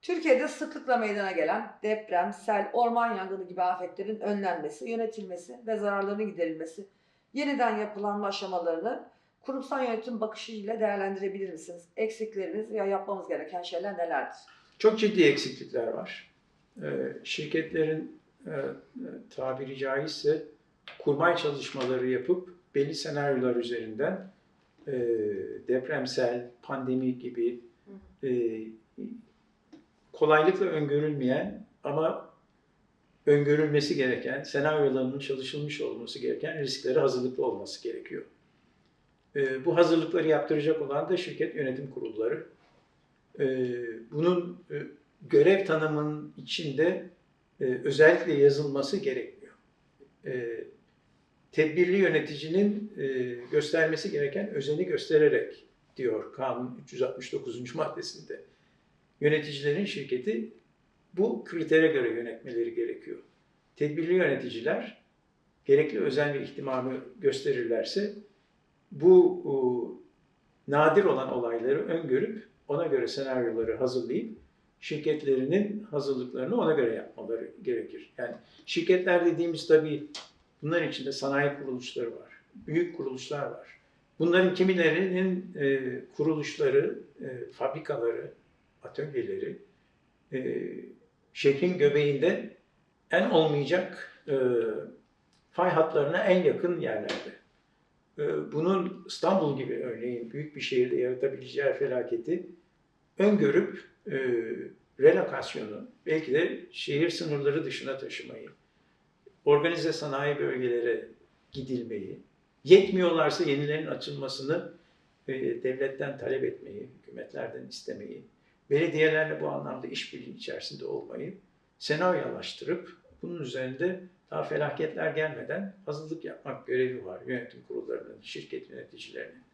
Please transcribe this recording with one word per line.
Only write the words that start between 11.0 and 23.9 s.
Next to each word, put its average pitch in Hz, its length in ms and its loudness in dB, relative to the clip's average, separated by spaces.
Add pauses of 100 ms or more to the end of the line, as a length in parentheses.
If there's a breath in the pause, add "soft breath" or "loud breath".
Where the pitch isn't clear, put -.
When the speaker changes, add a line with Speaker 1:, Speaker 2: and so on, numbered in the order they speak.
Speaker 1:
misiniz? 170 320 -14 (120)
Eksikleriniz 214 760 -4
ya 208 160 -2
yapmamız 190 420 -2
gereken 175 340 -6
şeyler 185 360 -6
nelerdir? 160 380 -2 (420 soft breath)
Speaker 2:
Çok 214 200 4
ciddi 185 240 4
eksiklikler - 640 0
var. - 440 -8 (520)
Ee, 69 300 -4 (120)
şirketlerin, 156 960 -2 (260)
e, 156 60 -10 (800)
tabiri 131 460 -6
caizse 143 680 0 (560)
kurmay 151 380 2
çalışmaları 127 680 -2
yapıp 170 480 0 (200)
belli 143 200 0
senaryolar 139 600 0
üzerinden 120 760 -4 (580)